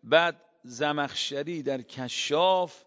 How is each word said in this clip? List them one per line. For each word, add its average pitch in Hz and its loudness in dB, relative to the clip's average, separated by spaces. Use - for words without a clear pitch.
بعد 160 4
زمخشری 143 -4
در 131 -2
کشاف 165 0